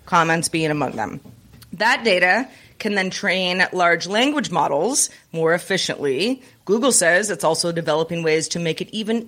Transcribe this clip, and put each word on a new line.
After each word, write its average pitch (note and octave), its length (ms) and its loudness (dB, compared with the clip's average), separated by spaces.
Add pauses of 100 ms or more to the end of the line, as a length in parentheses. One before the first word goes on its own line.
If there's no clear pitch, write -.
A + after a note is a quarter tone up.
comments E3 440 2
being D#3+ 200 0
among D3 220 -2
them. A2 280 -6 (540)
That A#3 300 0
data F#3+ 440 4 (320)
can G#3 140 -4
then F#3+ 160 -2
train F#3 640 0
large F3 320 2
language A#3 460 0
models E3 580 0 (220)
more E3 240 2
efficiently. F3 880 -2 (220)
Google A#3 260 2
says F#3+ 400 2
it's E3 120 -6
also E3 280 0
developing E3 500 -2
ways D#3 280 0
to F3 100 -6
make E3 220 -4
it F#3 100 -10
even A3 360 -4